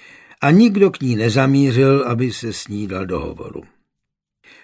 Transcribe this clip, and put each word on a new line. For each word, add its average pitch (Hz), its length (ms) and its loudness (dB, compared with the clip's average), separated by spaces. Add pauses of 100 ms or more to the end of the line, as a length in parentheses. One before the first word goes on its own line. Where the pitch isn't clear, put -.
(400)
a 143 100 2
nikdo 196 400 4
k - 100 -10
ní 123 160 -2
nezamířil, 135 920 2
aby 120 260 -2
se 110 200 -10
s - 160 -14
ní 104 180 -8
dal 95 200 -8
do 90 140 -6
hovoru. - 420 -12 (1000)